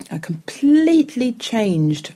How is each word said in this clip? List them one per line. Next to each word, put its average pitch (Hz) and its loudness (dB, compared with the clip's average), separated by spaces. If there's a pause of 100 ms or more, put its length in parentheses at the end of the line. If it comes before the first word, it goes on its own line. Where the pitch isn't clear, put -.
(100)
I 165 -8
completely 285 0
changed 165 -2